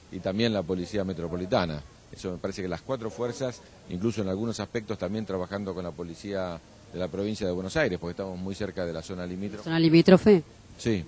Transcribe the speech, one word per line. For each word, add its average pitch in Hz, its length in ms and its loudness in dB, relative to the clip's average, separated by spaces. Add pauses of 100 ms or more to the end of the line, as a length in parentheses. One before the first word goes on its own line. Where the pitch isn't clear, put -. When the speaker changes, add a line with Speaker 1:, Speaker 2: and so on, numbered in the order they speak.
(100)
Speaker 1:
y 95 80 -10
también 104 340 0
la 95 120 0
Policía 92 400 -2
Metropolitana. 90 760 -2 (320)
Eso 92 200 -8
me 85 60 -8
parece 98 220 -6
que 92 60 -6
las 85 160 -6
cuatro 113 260 -6
fuerzas, 120 520 -6 (280)
incluso 104 320 -2
en 95 80 -2
algunos 104 300 -2
aspectos 107 400 -6
también 104 260 -4
trabajando 95 480 -4
con 90 120 -6
la 85 80 -6
Policía 87 680 -6 (340)
de 82 60 -8
la 90 80 -2
Provincia 101 400 -4
de 90 60 0
Buenos 92 240 -4
Aires, 117 240 0
porque 87 120 -6
estamos 95 240 -8
muy 92 200 -6
cerca 92 280 -6
de 85 80 -4
la 80 80 -6
zona 90 240 -8
limítrofe. 98 380 -8
Speaker 2:
¿Zona 165 160 -2
limítrofe? 170 640 10 (340)
Speaker 1:
Sí. 101 320 0